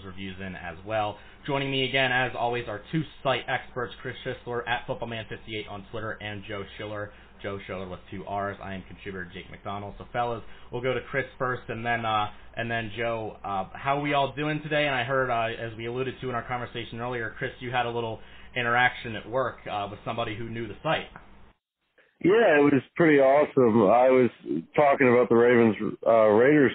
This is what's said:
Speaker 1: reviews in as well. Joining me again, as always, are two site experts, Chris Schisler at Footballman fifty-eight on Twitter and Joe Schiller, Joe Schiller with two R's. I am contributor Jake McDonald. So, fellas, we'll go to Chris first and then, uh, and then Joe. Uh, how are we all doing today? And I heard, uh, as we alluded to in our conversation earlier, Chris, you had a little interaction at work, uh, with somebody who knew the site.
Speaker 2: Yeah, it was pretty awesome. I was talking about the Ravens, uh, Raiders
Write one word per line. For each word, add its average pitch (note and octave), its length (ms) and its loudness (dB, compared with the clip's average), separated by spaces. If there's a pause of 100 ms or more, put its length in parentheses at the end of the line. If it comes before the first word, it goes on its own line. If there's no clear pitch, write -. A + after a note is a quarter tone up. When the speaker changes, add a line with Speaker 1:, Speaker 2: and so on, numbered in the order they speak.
Speaker 1:
reviews F#2+ 340 -12
in F#2+ 160 -10
as E2+ 220 -12 (100)
well. G#2+ 300 -4 (280)
Joining C#3 240 -4
me C3+ 200 -2
again, C3 240 0
as B2 260 0
always, A#2+ 300 -2
are G#2 100 -8 (140)
two D#3+ 80 0 (220)
site B2+ 260 0
experts, B2+ 520 -6
Chris B2 140 -10 (100)
Schisler A#2+ 440 -8
at B2 180 -4
Footballman A#2 400 -8
fifty-eight A2 400 -10
on G2+ 240 -12
Twitter A2 200 -8
and G#2 360 -10
Joe G#2 160 -8 (140)
Schiller, G#2 340 -10 (300)
Joe G2+ 260 -8
Schiller F#2 220 -8
with F2 100 -12 (100)
two F#2+ 160 -10
R's. G2+ 380 -6
I G2 100 -10
am F#2 140 -10
contributor F#2 460 -12
Jake F2+ 180 -16
McDonald. G2+ 460 -12
So, - 160 -14
fellas, A#2+ 280 -4 (300)
we'll A#2+ 100 -6
go B2+ 120 -2
to A#2+ 80 -4 (100)
Chris C3+ 140 -2 (120)
first B2 300 -4
and A2+ 180 -8
then, A#2 200 -2
uh, G#2+ 220 0 (280)
and A#2 160 -6
then A#2 240 -4
Joe. A2+ 480 -4
Uh, F#2+ 300 -4
how C#3 240 -2
are D3 40 -2
we D3 120 -2
all C#3 200 2
doing D3+ 280 -4
today? D3+ 240 0
And C#3 100 0
I B2 80 -2
heard, C3 260 0
uh, A#2 180 0 (140)
as A2+ 140 -10
we A2+ 120 -8
alluded B2 340 -4
to B2+ 80 -6
in A#2+ 60 -4
our A#2 120 -6
conversation A#2+ 540 -8
earlier, A#2+ 360 -6
Chris, B2+ 220 -6
you B2 120 -8
had B2 140 0
a A#2+ 40 -4
little A#2 320 -6 (340)
interaction A#2+ 600 2
at - 120 -12
work, A#2+ 280 -2 (120)
uh, G2+ 220 -4
with G2+ 140 -14
somebody A2+ 320 -4
who A#2 100 -8
knew A2+ 180 -8
the G2+ 160 -12
site. - 260 -2 (1160)
Speaker 2:
Yeah, F#3 360 6
it C#3+ 40 8
was C#3+ 180 4 (140)
pretty D#3 240 6
awesome. C3+ 640 6 (100)
I B2 180 8
was B2+ 200 6 (480)
talking C#3 320 6
about A#2+ 180 6
the A#2 80 4
Ravens, A#2 400 6 (320)
uh, A2 200 8
Raiders B2 460 6